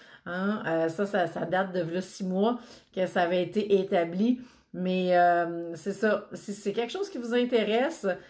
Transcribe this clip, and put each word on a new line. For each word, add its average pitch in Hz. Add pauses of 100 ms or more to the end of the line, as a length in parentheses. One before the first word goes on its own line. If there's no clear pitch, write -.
(260)
Hein, 190
euh, 165
ça, 196
ça, 190
ça -
date 185
de 180
v'là 165
six -
mois 202 (340)
que 185
ça 180
avait 180
été 196
établi. 190 (320)
Mais, 180
euh, 170
c'est 196
ça. 208
Si 196
c'est 202
quelque 240
chose 392
qui 254
vous 233
intéresse, 247 (240)